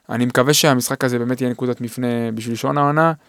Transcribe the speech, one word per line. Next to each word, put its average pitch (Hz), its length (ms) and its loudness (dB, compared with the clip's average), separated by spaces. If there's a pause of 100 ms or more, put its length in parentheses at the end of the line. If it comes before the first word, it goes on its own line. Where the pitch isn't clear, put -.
(100)
אני 120 160 0
מקווה 127 280 4
שהמשחק 135 500 2
הזה 123 140 0
באמת 120 220 -2
יהיה 127 100 0
נקודת 123 300 -4
מפנה 120 540 -4
בשביל 113 220 -6
שעון 143 220 -2
העונה, 151 340 2 (160)